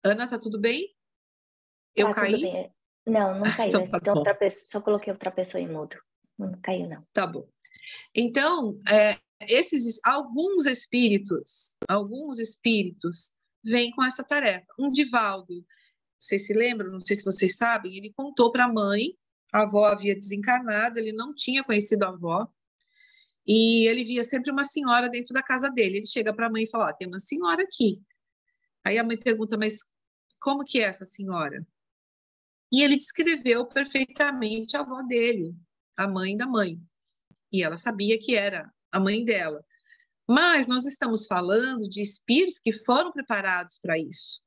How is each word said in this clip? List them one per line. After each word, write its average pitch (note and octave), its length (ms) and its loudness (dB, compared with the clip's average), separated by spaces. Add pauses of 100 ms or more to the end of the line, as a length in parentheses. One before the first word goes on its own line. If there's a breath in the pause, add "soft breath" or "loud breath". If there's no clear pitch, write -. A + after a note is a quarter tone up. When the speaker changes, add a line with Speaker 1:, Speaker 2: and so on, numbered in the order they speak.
Speaker 1:
Ana, G#3+ 240 2
tá A#3+ 100 -6
tudo A3 220 -6
bem? C4 340 -2 (1000)
Eu G#3 120 6
Speaker 2:
Tá G#3 80 0
tudo G#3+ 60 0
Speaker 1:
caí? G#3+ 220 2
Speaker 2:
bem. F#3 300 -4 (340)
Não, G3+ 320 2
não G3+ 100 0
Speaker 1:
Ah, - 80 0
Speaker 2:
caiu. A3 120 0
Speaker 1:
então F#3+ 220 2
tá F3+ 80 -2
Speaker 2:
Então, G3+ 160 0
Speaker 1:
bom. D3+ 60 2
Speaker 2:
outra G3 140 2
pessoa, - 360 -2
só G#3 100 -6
coloquei G#3 320 -2
outra F#3+ 180 -6
pessoa F#3 300 -6
em F3 80 -6
mudo. D#3 280 -10 (420)
Não F#3+ 220 -6
caiu, F3+ 280 -4
não. D3+ 240 -14
Speaker 1:
Tá F#3+ 140 0
bom. - 220 -12 (680 loud breath)
Então, B3+ 720 0
é, G#3 300 6 (300)
esses D4 360 2
es-, A#3 200 -4
alguns C#4+ 640 0
espíritos, A#3 1080 0 (120)
alguns A3+ 500 -4
espíritos G3 960 -2 (300)
vêm A#3+ 300 0
com C4 120 -2
essa B3+ 200 -4
tarefa. A#3+ 420 0 (120)
Um C#4 120 0
Divaldo, G3+ 760 0 (560 soft breath)
vocês G3+ 260 -2
se G3+ 80 -2
lembram? A3 380 0
Não F#3+ 80 -10
sei G3+ 160 0
se G3+ 80 -6
vocês F#3+ 320 0
sabem, G#3+ 400 -2
ele G#3 200 -14
contou C4+ 360 2
pra B3 200 2
mãe, G#3+ 440 0 (360)
a G#3 100 4
avó G#3 240 4
havia G3+ 280 2
desencarnado, G#3+ 840 -2
ele A3 140 -4
não A#3+ 220 -8
tinha C4+ 300 -2
conhecido G#3 400 2
a F#3 40 -2
avó, F3 400 -4 (1000 soft breath)
e A3+ 420 6
ele A#3+ 160 0
via A#3+ 200 -2
sempre C4 280 -2
uma C#4 120 0
senhora B3 440 2
dentro A#3+ 260 -8
da C4 80 0
casa C4 260 -2
dele. G#3 300 0
Ele A3 80 -8
chega G#3+ 280 -2
pra A3+ 160 -2
mãe A3 120 0
e A3 80 -4
fala, A3+ 200 0
"Ó, - 20 -8
tem F#3 160 -10
uma F3+ 100 -10
senhora E4 460 -2
aqui." A3 360 0 (840)
Aí G3+ 140 0
a A#3 60 0
mãe A3+ 120 -2
pergunta, A3 420 -2
"Mas G#3+ 200 -2 (600)
como C#4 240 -2
que C4+ 160 -2
é G#3+ 40 2
essa F#3+ 200 -6
senhora?" F3 600 -6 (1080)
E C4 100 6
ele C#4+ 140 6
descreveu C4 680 0
perfeitamente C4 1120 -2
a C#4+ 40 0
avó C4 220 -8
dele, A#3 520 0 (420)
a G3 120 -2
mãe F#3+ 280 -2
da B3 100 -4
mãe. G3 340 -2 (720)
E F#3+ 100 2
ela E3 140 -2
sabia G#3+ 420 0
que A3+ 160 0
era G3 380 -2 (180)
a F#3 100 0
mãe G#3 240 2
dela. F3 380 -2 (640 soft breath)
Mas D4 420 6
nós B3+ 180 0
estamos A#3 400 -2
falando G#3+ 640 0
de F#3+ 120 -8
espíritos C#4+ 600 0
que A3 120 0
foram D4+ 400 0
preparados F#3+ 680 -4
pra E3 200 -2
isso. - 480 -8